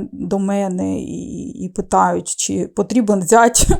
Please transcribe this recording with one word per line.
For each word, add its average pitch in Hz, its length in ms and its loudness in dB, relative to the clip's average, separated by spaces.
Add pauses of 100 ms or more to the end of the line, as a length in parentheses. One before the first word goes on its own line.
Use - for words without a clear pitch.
(120)
до 185 260 -4
мене 190 600 -2
і, - 480 -10
і 185 200 -10
питають, 185 600 0
чи - 380 -4
потрібен 202 560 0
зять 233 460 4 (120)